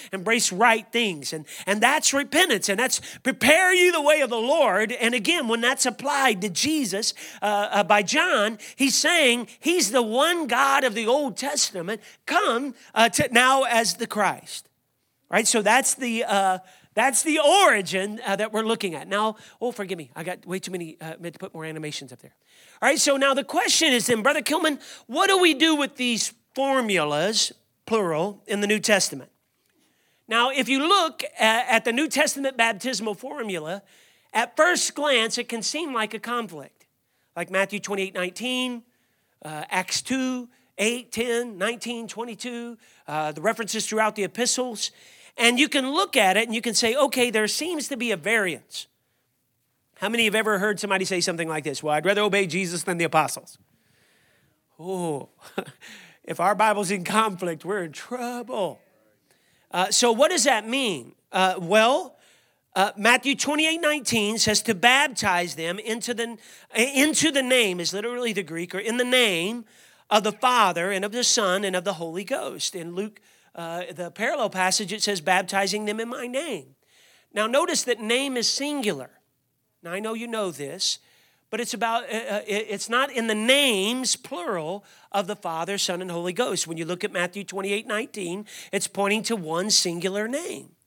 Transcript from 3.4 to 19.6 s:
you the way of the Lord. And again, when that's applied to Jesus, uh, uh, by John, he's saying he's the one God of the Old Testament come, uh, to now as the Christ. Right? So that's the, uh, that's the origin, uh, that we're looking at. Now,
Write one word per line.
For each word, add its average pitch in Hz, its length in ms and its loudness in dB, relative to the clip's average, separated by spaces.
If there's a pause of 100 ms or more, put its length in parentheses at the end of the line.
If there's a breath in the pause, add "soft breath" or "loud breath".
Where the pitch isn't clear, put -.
you 359 160 6
the 330 120 2
way 302 180 4
of 254 100 0
the 240 60 -2
Lord. 226 560 2
And 233 240 0
again, 269 320 0
when 226 120 0
that's 247 240 2
applied 254 580 0
to 208 60 -2
Jesus, 220 640 -2 (300 loud breath)
uh, 208 300 0
uh, 202 100 4
by 208 220 4
John, 240 520 2 (200 loud breath)
he's 262 200 2
saying 269 520 4 (100)
he's 311 320 2
the 247 120 2
one 294 440 2
God 269 380 2
of 233 100 0
the 220 140 -2
Old 262 280 0
Testament 214 640 -4 (260 loud breath)
come, 285 500 0 (180 loud breath)
uh, 226 140 6
to 294 240 0
now 262 320 6
as 226 300 2
the 233 120 -6
Christ. - 640 -2 (600)
Right? 208 200 2
So 233 120 2
that's 233 340 4
the, 233 280 -2
uh, 196 360 2 (360 soft breath)
that's 247 300 2
the 311 160 0
origin, 214 840 4
uh, 196 120 -2
that 208 160 -2
we're 220 100 0
looking 220 320 -2
at. 151 140 -12
Now, 214 280 0 (240 loud breath)